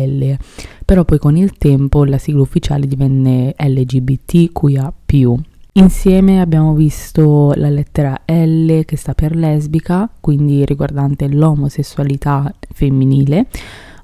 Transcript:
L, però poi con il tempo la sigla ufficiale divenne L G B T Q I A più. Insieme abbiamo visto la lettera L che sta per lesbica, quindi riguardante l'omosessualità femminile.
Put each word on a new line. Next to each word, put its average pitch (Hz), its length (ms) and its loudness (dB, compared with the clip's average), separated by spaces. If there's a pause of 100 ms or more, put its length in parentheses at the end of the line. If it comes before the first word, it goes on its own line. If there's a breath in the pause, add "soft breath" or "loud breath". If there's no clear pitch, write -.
L, 135 320 -4 (460 loud breath)
però 185 220 2
poi 156 120 2
con 147 200 2
il 190 160 0
tempo 139 500 2
la 139 140 0
sigla 143 240 -2
ufficiale 143 440 -2
divenne 135 720 0
L 135 260 -2
G 127 180 -2
B 131 240 -2
T 170 260 2
Q 147 180 -2
I 139 80 0
A 135 160 -6 (120)
più. 127 340 0 (340)
Insieme 190 680 4
abbiamo 156 320 2
visto 147 840 2
la 147 140 0
lettera 143 560 -4
L 160 560 0
che 156 160 -6
sta - 160 -8
per 156 220 -2
lesbica, 160 720 -2 (100)
quindi 143 460 0
riguardante 143 640 -4
l'omosessualità 143 1200 -2 (200)
femminile. 139 760 0 (560 loud breath)